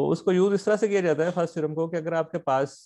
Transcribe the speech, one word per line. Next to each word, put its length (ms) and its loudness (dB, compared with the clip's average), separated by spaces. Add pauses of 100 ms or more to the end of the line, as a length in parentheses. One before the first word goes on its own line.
उसको 240 0
यूज़ 220 4
इस 120 -2
तरह 100 4
से 120 0
किया 140 2
जाता 220 2
है 80 0
फर्स्ट 220 -2
थ्योरम 200 -4
को 140 -2
कि 100 -6
अगर 160 -4
आपके 240 -2 (120)
पास, 360 -2